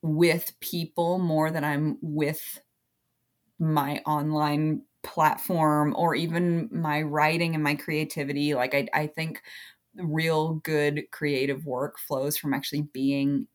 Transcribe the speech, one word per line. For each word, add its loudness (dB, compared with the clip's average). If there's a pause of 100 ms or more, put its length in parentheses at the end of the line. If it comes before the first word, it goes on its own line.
with 2
people -2
more 2
than -2
I'm 0
with -4 (960)
my 0
online 0 (200)
platform 2
or 2
even 0
my -2
writing 2
and 0
my 2
creativity. -2
Like, 0
I, 2
I 2
think -6 (540)
real 0
good 0
creative -2
work -6
flows -2
from -2
actually -4
being 0